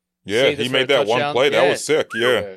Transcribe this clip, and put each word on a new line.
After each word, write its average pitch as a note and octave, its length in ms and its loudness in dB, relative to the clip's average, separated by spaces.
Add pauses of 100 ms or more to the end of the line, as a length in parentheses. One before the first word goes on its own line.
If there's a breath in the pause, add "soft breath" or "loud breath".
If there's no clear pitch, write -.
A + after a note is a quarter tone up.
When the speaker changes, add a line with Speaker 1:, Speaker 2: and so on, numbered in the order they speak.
(280)
Speaker 1:
Yeah, A2 140 0
Speaker 2:
Saved C#3 180 2
Speaker 1:
he C3 60 -4
Speaker 2:
us B2+ 60 -6
Speaker 1:
made C3 60 0 (100)
Speaker 2:
for C#3+ 60 2
a - 40 4
Speaker 1:
that - 80 0
one A#2 140 0
Speaker 2:
touchdown. C#3+ 140 -4
Speaker 1:
play. C3 160 2
That A#2 120 2
Speaker 2:
Yeah. - 80 4
Speaker 1:
was C3+ 140 -4
sick, C#3+ 320 -2
yeah. A#2+ 240 2
Speaker 3:
Yeah. G2 160 -10